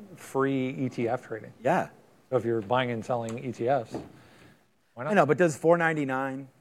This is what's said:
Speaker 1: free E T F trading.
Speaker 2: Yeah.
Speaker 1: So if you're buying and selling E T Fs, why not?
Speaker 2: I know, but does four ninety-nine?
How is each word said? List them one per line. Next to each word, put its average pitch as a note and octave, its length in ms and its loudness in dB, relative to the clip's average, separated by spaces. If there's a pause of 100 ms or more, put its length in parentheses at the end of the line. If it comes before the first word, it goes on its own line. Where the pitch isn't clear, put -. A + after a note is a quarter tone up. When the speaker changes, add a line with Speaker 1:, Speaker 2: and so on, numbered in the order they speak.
(160)
Speaker 1:
free C3+ 540 0
E D3 180 -4
T A#2+ 200 -4
F B2 140 -2
trading. - 300 -12 (100)
Speaker 2:
Yeah. C#3+ 240 2 (440)
Speaker 1:
So C3 60 2
if A2 80 0
you're A#2 180 0
buying B2 280 0
and A2+ 140 -4
selling A#2 400 -4
E B2 80 -6
T A#2 160 -4
Fs, C3 280 -2 (960)
why B2 100 -8
not? D3+ 80 -2
Speaker 2:
I - 20 2
know, F3 100 8
but C#3 140 4
does E3 180 4
four E3+ 220 6
ninety-nine? C3+ 720 -2 (120)